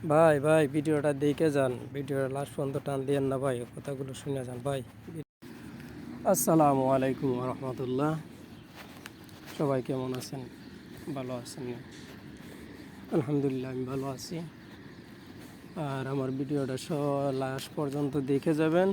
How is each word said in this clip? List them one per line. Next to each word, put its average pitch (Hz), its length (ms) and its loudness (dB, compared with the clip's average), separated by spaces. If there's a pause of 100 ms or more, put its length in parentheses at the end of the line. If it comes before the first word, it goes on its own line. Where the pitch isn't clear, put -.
(120)
ভাই, 156 240 10 (100)
ভাই, 156 180 8 (120)
ভিডিওটা 151 360 2 (120)
দেখে 147 320 4
যান, 135 180 4 (220)
ভিডিওটা 135 420 0
লাস্ট 139 180 -4
পর্যন্ত 139 200 -2 (100)
টান 139 220 -2
দিয়েন 139 240 4
না 135 120 2
ভাই, 135 120 2 (200)
কথাগুলো 135 360 -6 (100)
শুনে 139 260 -2
যান 123 200 -8
ভাই। 139 120 0 (1500)
আসসালামু 147 500 6 (120)
আলাইকুম 131 400 2
ওয়া 123 160 -2
রাহমাতুল্লাহ। 131 600 0 (1500)
সবাই 139 300 2
কেমন 127 320 -2
আছেন? 131 220 -8 (760)
ভালো 127 240 -6
আছেন? 127 220 -10 (1500)
আলহামদুলিল্লাহ, 135 580 0
আমি 127 180 -4
ভালো 135 140 -4 (100)
আছি। - 220 -8 (1500)
আর 135 180 -2 (100)
আমার 135 160 0 (100)
ভিডিওটা 139 460 0
স-, 143 560 2
লাস্ট 131 360 -4
পর্যন্ত 143 360 0 (180)
দেখে 139 300 4
যাবেন। 175 320 6